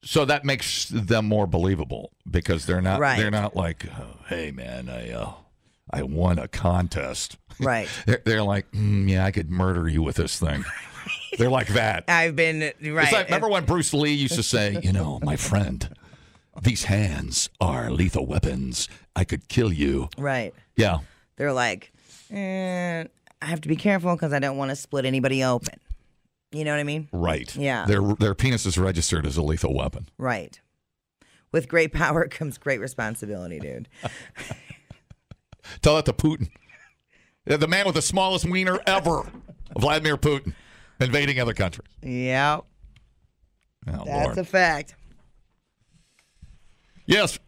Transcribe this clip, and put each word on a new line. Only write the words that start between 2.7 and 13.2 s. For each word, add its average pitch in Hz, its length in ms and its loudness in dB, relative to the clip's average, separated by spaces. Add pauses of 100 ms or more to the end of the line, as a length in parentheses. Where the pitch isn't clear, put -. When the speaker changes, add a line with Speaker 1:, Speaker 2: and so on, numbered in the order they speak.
Speaker 1:
not, 95 200 2
Speaker 2:
Right. 135 160 2
Speaker 1:
they're 107 120 2
not 104 280 -2
like, 82 280 -4 (140)
"Oh, - 200 -16 (100)
hey 78 220 -6
man, 62 360 -12
I, 60 240 -10
uh, 57 220 -8 (580)
I - 120 -4
won 82 360 2
a 62 80 -8
contest." 85 880 -2 (240)
Speaker 2:
Right. 120 380 0
Speaker 1:
<laughs> - 80 -8
They're, 113 180 4
they're 107 200 4
like, 101 280 0
"Mm, 101 380 2
yeah, 95 160 4
I 98 60 2
could 90 200 -2
murder 90 380 2
you 80 120 4
with 69 140 0
this - 240 -2
thing." 73 240 0 (360)
Speaker 2:
<laughs> - 380 -8
Speaker 1:
They're 120 120 4
like 127 200 2
that. 107 380 2
Speaker 2:
I've 165 300 4
been, 160 240 2
right. 151 420 -2
Speaker 1:
It's 147 80 4
like, 202 140 2